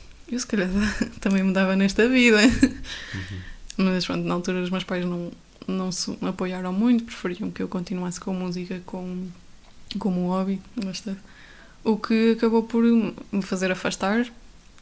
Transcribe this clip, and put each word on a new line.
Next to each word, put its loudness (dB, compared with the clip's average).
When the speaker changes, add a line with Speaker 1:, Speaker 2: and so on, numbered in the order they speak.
Speaker 1:
eu -4
se -4
calhar 0
<laughs> -4
também 2
me 2
dava 2
nesta 4
vida." 6
Speaker 2:
Uhum. 2
Speaker 1:
Mas 0
pronto, -2
na 0
altura -2
os -4
meus -4
pais -4
não, -4
não -2
se -6
apoiaram -4
muito, 4
preferiam -6
que -6
eu -4
continuasse -6
com -4
música -6
como, -8
como 0
hobby, -2
lá -6
está. -8
O 2
que 4
acabou 2
por 2
me 2
fazer -2
afastar 0